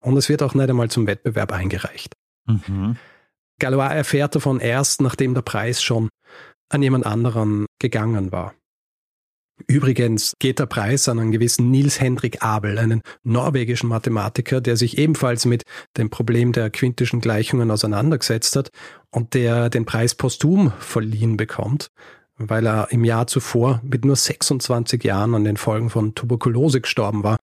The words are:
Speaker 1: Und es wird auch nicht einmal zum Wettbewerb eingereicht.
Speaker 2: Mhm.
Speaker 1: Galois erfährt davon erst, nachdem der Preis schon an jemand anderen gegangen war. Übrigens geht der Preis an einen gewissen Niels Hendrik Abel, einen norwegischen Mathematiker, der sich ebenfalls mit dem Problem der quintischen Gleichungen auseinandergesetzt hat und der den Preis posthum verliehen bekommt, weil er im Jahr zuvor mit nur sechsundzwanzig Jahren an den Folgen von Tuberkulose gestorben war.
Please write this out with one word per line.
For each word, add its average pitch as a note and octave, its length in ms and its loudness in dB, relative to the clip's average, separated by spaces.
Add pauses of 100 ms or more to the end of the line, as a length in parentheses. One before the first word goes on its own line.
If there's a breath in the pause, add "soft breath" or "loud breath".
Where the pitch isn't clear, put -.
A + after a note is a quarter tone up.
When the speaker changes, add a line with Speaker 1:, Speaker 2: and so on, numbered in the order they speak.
Speaker 1:
Und B2+ 140 2
es C3+ 120 2
wird D3 140 2
auch C3+ 120 -2
nicht C3+ 140 2
einmal A#2+ 220 2
zum A2+ 160 0
Wettbewerb G2+ 460 -4
eingereicht. F#2 600 -6 (320)
Speaker 2:
Mhm. G2+ 500 -2 (600 loud breath)
Speaker 1:
Galois C3+ 360 0
erfährt D3 400 0
davon C3+ 260 0
erst, B2 400 0
nachdem C3 340 0
der A#2+ 80 -2
Preis A2+ 400 -4
schon A2+ 260 0 (600 loud breath)
an C#3+ 140 0
jemand C3 240 2
anderen A2 600 0 (120)
gegangen G#2+ 540 -2
war. F#2 220 -8 (1120)
Übrigens A#2+ 720 2
geht C3 200 0
der D3 60 2
Preis A#2 440 0
an A2+ 100 0
einen A2 140 0
gewissen A#2+ 380 2
Niels C#3 300 4
Hendrik B2 420 -2
Abel, G#2+ 360 -2
einen A2+ 240 2 (220 loud breath)
norwegischen A#2+ 680 0
Mathematiker, A2+ 720 -2
der A#2 160 2
sich A#2 180 0
ebenfalls C#3 480 2
mit A#2+ 200 2 (340 loud breath)
dem A2 100 0
Problem A#2+ 440 0
der A2+ 180 0
quintischen B2 500 0
Gleichungen A2+ 500 2
auseinandergesetzt A2 840 0
hat C3+ 140 -2 (400 loud breath)
und A#2 240 -4
der A#2+ 340 2
den A#2 160 0
Preis A2+ 300 0
posthum D#3 640 2
verliehen A2 580 0
bekommt, A2 520 -4 (500 loud breath)
weil A2 280 0
er A2 240 0
im A#2 140 2
Jahr A#2 220 2
zuvor A#2+ 560 0
mit B2+ 240 -2
nur C#3 100 4
sechsundzwanzig - 880 -2
Jahren G#2 300 2
an G#2+ 100 2
den G#2 140 0
Folgen A2+ 320 -2
von G#2+ 240 -2
Tuberkulose B2 680 0
gestorben G#2+ 420 -2
war. G#2+ 220 2